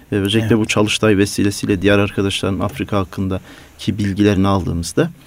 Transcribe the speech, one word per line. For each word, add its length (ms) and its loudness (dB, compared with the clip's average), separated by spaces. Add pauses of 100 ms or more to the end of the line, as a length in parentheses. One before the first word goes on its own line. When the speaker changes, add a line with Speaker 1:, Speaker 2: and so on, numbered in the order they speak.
(120)
Speaker 1:
E, 40 -4
özellikle 320 0
Speaker 2:
Evet. 100 4
Speaker 1:
bu 80 0
çalıştay 520 2
vesilesiyle 640 0
diğer 160 4
arkadaşların 600 -2
Afrika 380 -4
hakkındaki 1000 -6
bilgilerini 500 0
aldığımızda 600 -2 (160)